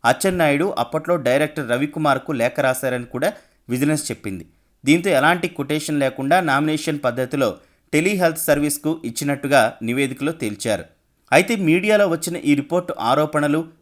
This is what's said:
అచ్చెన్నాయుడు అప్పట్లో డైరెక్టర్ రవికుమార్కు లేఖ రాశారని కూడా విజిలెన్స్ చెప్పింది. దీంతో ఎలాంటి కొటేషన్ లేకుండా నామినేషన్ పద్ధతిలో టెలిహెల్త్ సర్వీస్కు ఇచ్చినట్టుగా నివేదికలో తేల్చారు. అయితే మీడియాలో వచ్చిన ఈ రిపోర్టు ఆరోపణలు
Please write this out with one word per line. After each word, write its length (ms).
అచ్చెన్నాయుడు 720
అప్పట్లో 360
డైరెక్టర్ 540
రవికుమార్కు 640
లేఖ 280
రాశారని 440
కూడా 300
విజిలెన్స్ 420
చెప్పింది. 340
దీంతో 240
ఎలాంటి 380
కొటేషన్ 520
లేకుండా 420
నామినేషన్ 640
పద్ధతిలో 520
టెలిహెల్త్ 460
సర్వీస్కు 680
ఇచ్చినట్టుగా 680
నివేదికలో 480
తేల్చారు. 540
అయితే 240
మీడియాలో 520
వచ్చిన 280
ఈ 200
రిపోర్టు 440
ఆరోపణలు 680